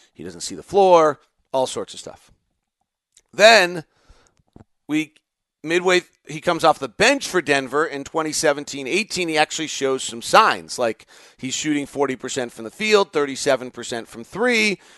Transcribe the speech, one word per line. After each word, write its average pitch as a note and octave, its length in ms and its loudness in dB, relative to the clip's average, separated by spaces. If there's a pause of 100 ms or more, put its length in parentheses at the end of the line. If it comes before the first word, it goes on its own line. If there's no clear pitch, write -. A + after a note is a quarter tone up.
(140)
He - 100 -18
doesn't - 180 -14
see - 140 -12
the D#2 80 -14
floor. E3+ 560 4 (320)
All C3 160 -2
sorts - 260 -10
of - 60 -18
stuff. - 320 -20 (1000)
Then F3+ 520 6 (1000)
we, D3+ 260 -2 (500)
midway, F3+ 380 2 (260)
he D3+ 140 -10
comes E3 220 0
off D#3 160 4
the C3+ 80 -6
bench A#3+ 400 0
for F3+ 140 -2
Denver C#3 440 0
in C#3 180 -10
twenty D#3 280 -6
seventeen C#3+ 560 -2
eighteen. F#3 400 -4
He D#3+ 100 -2
actually D#3 300 -2
shows C3+ 360 -4
some A#2 180 -10
signs, B2+ 580 2
like A#2 260 -4 (320)
he's C3 160 -8
shooting D3 320 -4
forty C3+ 300 -2
percent B2 360 -8
from A2+ 140 -14
the G#2+ 60 -12
field, G#3 400 0
thirty-seven C3+ 600 -2
percent A#2 360 -10
from A2+ 160 -18
three. G#3+ 560 -2 (180)